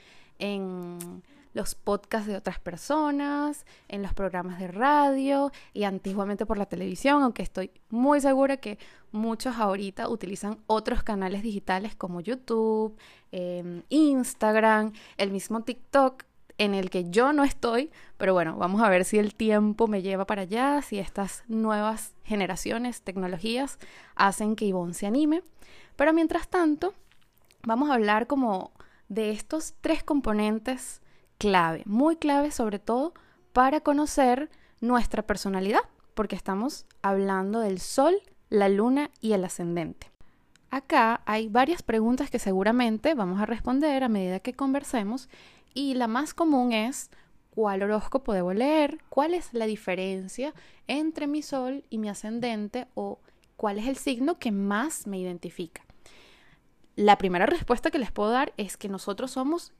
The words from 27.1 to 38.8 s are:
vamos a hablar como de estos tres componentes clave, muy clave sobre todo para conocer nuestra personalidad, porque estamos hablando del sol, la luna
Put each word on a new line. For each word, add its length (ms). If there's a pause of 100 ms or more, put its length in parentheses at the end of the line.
vamos 260
a 40
hablar 320
como 460 (360)
de 220
estos 500
tres 240
componentes 960 (380)
clave, 460
muy 320
clave 360
sobre 260
todo 360 (380)
para 280
conocer 680 (300)
nuestra 460
personalidad, 560 (320)
porque 220
estamos 500 (140)
hablando 600
del 200
sol, 340 (360)
la 180
luna 420 (100)